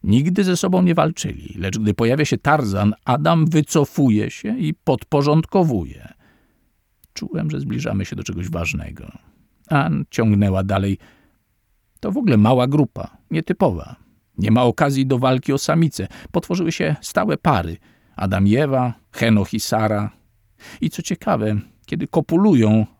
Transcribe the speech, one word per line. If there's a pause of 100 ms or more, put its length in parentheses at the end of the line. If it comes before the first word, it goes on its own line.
Nigdy
ze
sobą
nie
walczyli,
lecz
gdy
pojawia
się
Tarzan, (120)
Adam
wycofuje
się
i
podporządkowuje". (1000)
Czułem,
że
zbliżamy
się
do
czegoś
ważnego. (560)
Anne
ciągnęła
dalej. (1000)
"To
w
ogóle
mała
grupa, (140)
nietypowa. (420)
Nie
ma
okazji
do
walki
o
samice. (240)
Potworzyły
się
stałe
pary. (380)
Adam
i
Ewa, (180)
Henoch
i
Sara. (680)
I
co
ciekawe, (260)
kiedy
kopulują, (140)